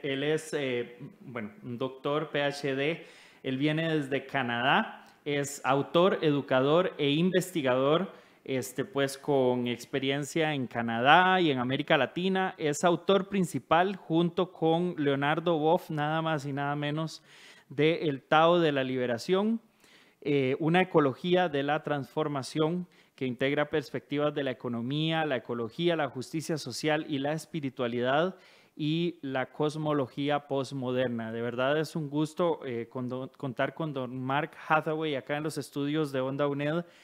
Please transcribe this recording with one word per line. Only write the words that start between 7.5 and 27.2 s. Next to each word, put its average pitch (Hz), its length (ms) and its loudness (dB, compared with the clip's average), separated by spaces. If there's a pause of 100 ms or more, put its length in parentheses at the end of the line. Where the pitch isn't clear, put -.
este, 131 420 -4
pues, 139 320 -2
con 123 480 2
experiencia 139 880 -2
en 131 140 -4
Canadá 139 760 6
y 165 80 4
en 135 80 2
América 135 400 2
Latina. 185 640 0
Es 147 240 -2
autor 190 460 2
principal, 180 680 2
junto 175 560 0
con 165 440 0
Leonardo 147 640 0
Boff, 160 320 2
nada 156 320 -2
más 156 240 -2
y 139 80 -6
nada 143 220 -4
menos, 147 480 -4 (440)
de 151 360 2
El 139 180 -2
Tao 165 380 6
de 156 140 2
la 135 100 0
Liberación, 131 760 0 (600)
eh, 139 380 0
una 170 240 4
ecología 175 680 2
de 143 140 -2
la 147 180 0
transformación 151 1040 -4 (280)
que 135 100 -6
integra 139 460 0
perspectivas 147 640 -2
de 147 80 -2
la 135 80 -2
economía, 143 760 -2
la 139 120 0
ecología, 120 580 -2
la 147 140 -2
justicia 143 500 -6
social 151 500 -2
y 147 80 -2
la 143 160 -2